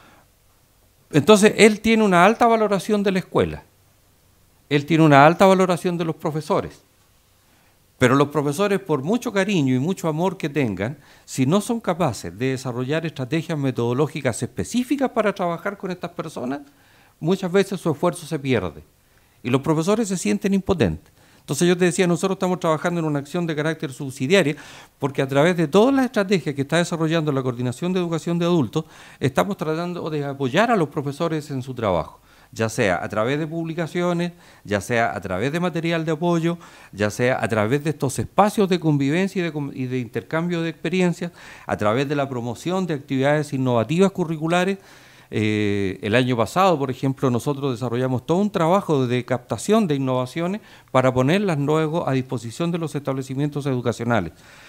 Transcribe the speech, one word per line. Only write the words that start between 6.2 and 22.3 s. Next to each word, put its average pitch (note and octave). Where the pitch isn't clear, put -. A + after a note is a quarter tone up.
pero B2+
los C#3+
profesores, D#3
por D3+
mucho A3+
cariño F#3+
y B2+
mucho E3+
amor F3
que E3+
tengan, B2+
si -
no F3+
son A#3
capaces D3
de B2
desarrollar C3
estrategias D#3
metodológicas C3
específicas B3
para G#3+
trabajar F#3
con F#3+
estas F3+
personas, D#3+
muchas F#3
veces F#3+
su E3+
esfuerzo E3+
se D3+
pierde F#2
y A#2+
los C3
profesores E3+
se F#3+
sienten G3+
impotentes. D3
Entonces D#3
yo F3+
te F3+
decía, F3+
nosotros F3